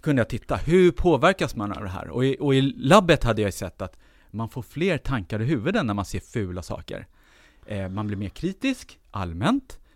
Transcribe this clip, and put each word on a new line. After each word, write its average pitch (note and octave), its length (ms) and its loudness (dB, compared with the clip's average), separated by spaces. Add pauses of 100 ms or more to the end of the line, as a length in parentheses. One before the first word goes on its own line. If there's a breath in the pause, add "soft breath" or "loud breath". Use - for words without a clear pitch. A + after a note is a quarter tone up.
Kunde C#3+ 180 2
jag A2 100 0
titta, B2+ 260 -6
hur F3 360 6
påverkas E3+ 640 2
man G#2 160 -4
av - 120 -10
det F#2+ 60 -8
här? - 200 -10
Och B2 160 0
i, C3+ 140 0
och C#3 160 4
i C3+ 60 6
labbet D#3+ 640 4
hade A2 180 2
jag G2 120 0
sett - 280 -10
att F#2 160 -10 (340 soft breath)
man A2+ 180 -8
får C3 120 -10
fler D#3+ 360 -2
tankar A2+ 440 -4
i A2+ 40 -2
huvudet E3 400 0
när G#2 80 -2
man G2+ 120 -4
ser F#2+ 140 -6
fula F#2 420 -6
saker. - 460 -12 (580 soft breath)
Eh, F#2+ 240 -6
man G#2 180 -4
blir G#2 100 -4
mer G2 120 -6
kritisk, - 720 -6 (120)
allmänt. G2+ 680 -2 (160)